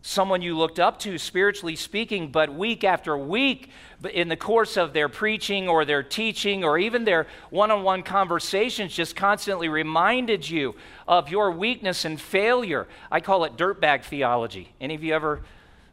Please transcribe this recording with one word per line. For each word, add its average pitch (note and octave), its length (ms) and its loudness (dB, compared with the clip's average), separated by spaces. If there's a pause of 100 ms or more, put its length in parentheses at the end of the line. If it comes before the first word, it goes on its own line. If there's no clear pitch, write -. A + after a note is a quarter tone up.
someone F#3+ 400 0
you F3 160 -4
looked D#3+ 220 0
up F3+ 220 2
to, F#3+ 180 -6
spiritually F#3 560 0
speaking, G3 560 -6
but D3+ 240 2
week G#3+ 300 -2
after E3+ 320 2
week, G3 520 -2 (320)
b-, F#3+ 100 -8
in F3 180 -2
the D#3+ 80 -2
course G#3+ 400 2
of E3 160 0
their D3+ 160 2
preaching G3+ 600 -2
or D#3+ 160 4
their C#3+ 200 0
teaching G3+ 580 -2
or D#3 160 4
even A3+ 260 0
their E3+ 220 4 (240)
one-on-one F#3+ 540 2
conversations, F#3+ 880 0
just E3 220 -4
constantly G3 520 0
reminded E3 800 0
you D3 280 -2 (320)
of E3+ 200 4
your G3 220 2
weakness F#3 540 -2
and D#3 160 -6
failure. G3+ 680 0 (240)
I D#3 80 0
call F#3 240 2
it B2+ 140 -4
dirtbag D3+ 480 0
theology. A#2+ 760 -2
Any C#3 140 -6
of D#3 80 -10
you D#3+ 120 -2
ever D3+ 280 -2 (500)